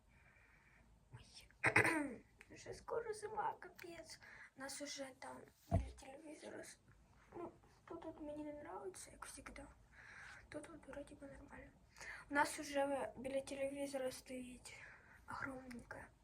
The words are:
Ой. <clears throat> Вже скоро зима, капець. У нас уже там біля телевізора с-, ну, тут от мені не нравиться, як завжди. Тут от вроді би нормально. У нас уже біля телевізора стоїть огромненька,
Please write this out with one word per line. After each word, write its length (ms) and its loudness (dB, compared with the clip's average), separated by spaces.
Ой. 340 -16
<clears throat> 580 8
Вже 220 -8
скоро 400 0
зима, 460 0
капець. 600 -10
У 40 -8
нас 200 -4
уже 260 -2
там 180 -6
біля 200 8
телевізора 720 -10
с-, 140 -12
ну, 160 -4
тут 200 -8
от 160 -6
мені 220 -2
не 80 -2
нравиться, 600 -4
як 240 -8
завжди. 280 -8
Тут 200 -4
от 180 -10
вроді 280 -4
би 120 -8
нормально. 440 -10
У 40 2
нас 260 8
уже 580 4
біля 240 2
телевізора 720 2
стоїть 600 -8
огромненька, 800 -4